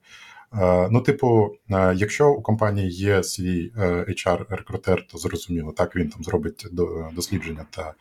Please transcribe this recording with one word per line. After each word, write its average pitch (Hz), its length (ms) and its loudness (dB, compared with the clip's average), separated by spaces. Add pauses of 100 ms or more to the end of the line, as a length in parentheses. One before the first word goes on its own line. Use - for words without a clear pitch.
(640)
Е, 90 280 4
ну, 120 100 6
типу, 117 500 4 (200)
е, 95 240 4
якщо 104 360 2
у 139 120 0
компанії 101 480 0
є 95 320 2
свій, 90 540 -4
е, 101 100 0
H 87 400 -2
R-рекрутер, - 800 -2
то - 120 -18
зрозуміло, 82 540 -6
так, 87 240 -2
він 87 140 0
там - 140 -14
зробить 82 480 -4
до-, 85 400 -4
дослідження 82 580 -6
та 80 300 -12